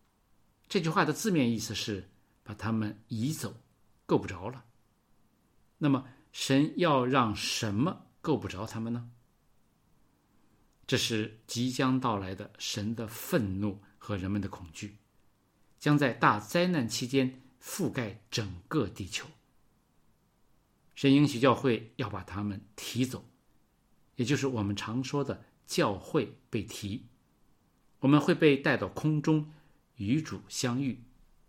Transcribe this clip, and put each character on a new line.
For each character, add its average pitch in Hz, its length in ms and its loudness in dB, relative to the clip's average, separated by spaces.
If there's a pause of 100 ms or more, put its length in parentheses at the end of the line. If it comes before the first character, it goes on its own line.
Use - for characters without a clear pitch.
(680)
这 202 120 0
句 160 100 0
话 170 140 4
的 147 80 2
字 202 200 -2
面 131 200 4
意 113 60 0
思 107 160 -6
是 101 340 -6 (360)
把 104 100 -12
他 110 180 -4
们 104 360 -2
移 120 260 -2
走， - 260 -10 (460)
够 175 140 2
不 95 80 -8
着 92 200 -10
了。 127 160 -12 (1160)
那 147 100 2
么， 131 180 2 (240)
神 143 460 2
要 147 260 4
让 123 320 2
什 - 380 -4
么 147 320 -2 (160)
够 147 160 0
不 98 100 -6
着 95 200 -8
他 110 120 -10
们 113 140 -6
呢？ 120 160 -8 (1800)
这 127 100 2
是 110 480 -2
即 123 240 -2
将 131 300 2
到 120 180 0
来 95 160 -6
的 98 240 -12
神 110 380 -4
的 113 120 -8
愤 104 520 -2
怒 101 200 -4 (200)
和 104 180 -6
人 95 140 -4
们 104 100 0
的 98 80 -4
恐 - 220 -14
惧， - 260 -14 (800)
将 151 180 4
在 143 160 4
大 143 280 4
灾 175 260 0
难 156 240 0
期 - 180 -4
间 131 360 0 (180)
覆 156 300 -4
盖 107 280 -6 (120)
整 101 200 -2 (160)
个 131 200 0
地 92 180 -10
球。 - 220 -8 (1700)
神 135 180 6
应 143 140 8
许 123 120 -2
教 127 140 6
会 117 440 0
要 110 120 -4
把 95 140 -8
他 98 200 -8
们 104 160 -4 (160)
提 - 300 -4
走， - 180 -8 (920)
也 120 100 -2
就 135 100 2
是 127 120 0
我 117 160 -2
们 101 120 0
常 117 280 -4
说 143 200 -2
的 107 220 -8 (220)
教 127 260 0
会 101 420 -4 (140)
被 104 140 -4
提。 - 420 -8 (920)
我 131 80 2
们 147 120 8
会 175 140 4
被 151 240 6
带 135 180 2
到 104 140 -2
空 151 320 0
中， 151 260 2 (500)
与 110 220 0
主 98 300 -8
相 123 320 -2
遇。 131 180 -4 (480)